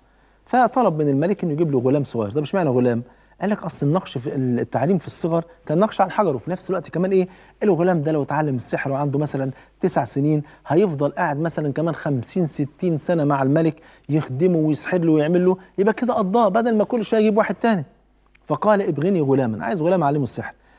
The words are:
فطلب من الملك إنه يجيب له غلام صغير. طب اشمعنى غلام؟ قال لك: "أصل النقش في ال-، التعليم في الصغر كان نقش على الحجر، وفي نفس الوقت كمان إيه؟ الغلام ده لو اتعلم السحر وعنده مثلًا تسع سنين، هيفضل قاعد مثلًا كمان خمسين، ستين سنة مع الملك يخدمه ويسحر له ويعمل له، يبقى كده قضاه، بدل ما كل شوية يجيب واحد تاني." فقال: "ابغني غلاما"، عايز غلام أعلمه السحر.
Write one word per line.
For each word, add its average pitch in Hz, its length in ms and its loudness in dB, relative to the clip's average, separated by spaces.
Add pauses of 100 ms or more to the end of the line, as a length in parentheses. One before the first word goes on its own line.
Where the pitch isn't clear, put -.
(460)
فطلب 233 560 2
من 147 60 2
الملك 160 360 0
إنه 165 80 -2
يجيب 156 180 0
له 139 80 2
غلام 131 260 2
صغير. 107 280 -4
طب 147 100 -2
اشمعنى 160 280 0
غلام؟ 123 320 2 (380)
قال 190 100 -2
لك: 208 120 -4
"أصل 156 240 -4
النقش 156 320 -2
في 123 160 -8
ال-، 127 260 0
التعليم 127 380 0
في - 80 -8
الصغر 165 380 -2 (220)
كان 151 120 0
نقش 214 220 2
على 185 80 2
الحجر، 175 280 0
وفي 123 140 -8
نفس 185 200 -8
الوقت 180 200 -4
كمان 185 220 -2
إيه؟ 185 160 2 (340)
الغلام 175 400 2
ده 156 100 0
لو 151 100 0
اتعلم 143 340 -2
السحر - 340 -4
وعنده 139 280 -2
مثلًا 139 320 -2 (300)
تسع 170 240 0
سنين، 147 380 0 (240)
هيفضل 147 440 0
قاعد 151 300 -2
مثلًا 156 320 -4
كمان 156 220 -2
خمسين، 143 500 -2
ستين 156 540 -4
سنة 165 260 -2
مع 143 180 0
الملك 156 380 2 (280)
يخدمه 151 500 0
ويسحر 156 400 0
له 165 140 2
ويعمل 160 320 4
له، 185 120 4 (220)
يبقى 208 160 2
كده 240 200 -2
قضاه، 214 340 2
بدل 226 280 0
ما 208 80 2
كل 226 200 -2
شوية 220 160 0
يجيب 214 180 2
واحد 202 160 0
تاني." 202 300 0 (640)
فقال: 202 360 2
"ابغني 175 380 0
غلاما"، 131 440 0
عايز 151 180 -4
غلام 175 200 2
أعلمه 147 200 0
السحر. - 320 -8 (240)